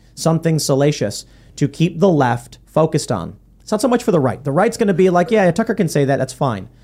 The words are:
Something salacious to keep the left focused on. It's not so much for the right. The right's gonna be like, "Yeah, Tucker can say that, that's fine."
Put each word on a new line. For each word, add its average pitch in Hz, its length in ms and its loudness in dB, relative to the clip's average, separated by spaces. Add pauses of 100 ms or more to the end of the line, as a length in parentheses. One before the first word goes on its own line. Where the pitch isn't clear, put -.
(140)
Something 160 440 0
salacious 143 680 -2 (320)
to 147 120 0
keep 170 300 -4
the 185 100 4
left 131 580 0
focused 160 440 -2
on. 87 280 -6 (220)
It's - 120 -20
not 208 80 -2
so 277 80 0
much 240 140 0
for 214 100 0
the 165 80 4
right. 123 220 -2
The 143 100 -4
right's 185 240 0
gonna 202 180 2
be 185 160 4
like, 175 200 2
"Yeah, 202 200 4
Tucker 220 240 -2
can 190 140 0
say 143 160 0
that, 135 120 2
that's 135 160 -4
fine." 113 360 -4 (160)